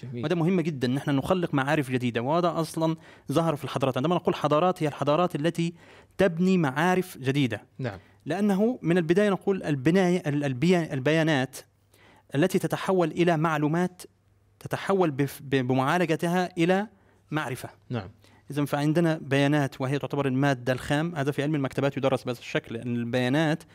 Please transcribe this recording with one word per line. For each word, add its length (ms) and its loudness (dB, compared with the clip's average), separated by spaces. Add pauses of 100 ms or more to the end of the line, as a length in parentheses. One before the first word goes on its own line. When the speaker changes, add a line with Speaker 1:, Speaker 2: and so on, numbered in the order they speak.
Speaker 1:
جميل. 220 -8
Speaker 2:
وده 100 0
مهم 260 2
جدا، 260 -2
نحن 220 -2
نخلق 440 0
معارف 380 0
جديدة، 300 -2
وهذا 380 0
أصلا 360 -2 (360)
ظهر 240 2
في 80 -10
الحضارات. 340 -2
عندما 180 0
نقول 200 0
حضارات، 480 2
هي 40 0
الحضارات 480 0
التي 380 -2 (440)
تبني 400 2
معارف 600 0
جديدة. 440 0 (180)
Speaker 1:
نعم. 200 -6 (260)
Speaker 2:
لأنه 560 0
من 160 2
البداية 320 4
نقول 340 -2
البناية، 640 2
ال-، 160 -2
البيا-، 500 2
البيانات 640 2 (800)
التي 240 2
تتحول 520 0
إلى 260 2
معلومات 640 0 (580)
تتحول 520 0
بف-، 300 -4
ب-، 260 0
بمعالجتها 920 0
إلى 300 2 (440)
معرفة. 380 -6 (200)
Speaker 1:
نعم. 200 -6 (420)
Speaker 2:
إذن 140 0
فعندنا 560 0
بيانات، 600 0
وهي 180 -2
تعتبر 280 -4
المادة 460 0
الخام. 420 -2
هذا 160 -2
في 120 -4
علم 120 -2
المكتبات 420 -2
يدرس 260 0
بهذا 160 -8
الشكل، 380 -8
أن 180 -6
البيانات 680 0 (120)